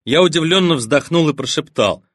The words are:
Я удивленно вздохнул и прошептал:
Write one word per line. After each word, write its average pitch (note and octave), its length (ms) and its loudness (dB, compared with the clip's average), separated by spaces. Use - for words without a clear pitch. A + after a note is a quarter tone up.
Я C#3 180 0
удивленно F3 540 2
вздохнул C#3+ 540 0
и C#3 40 0
прошептал: A#2+ 680 -4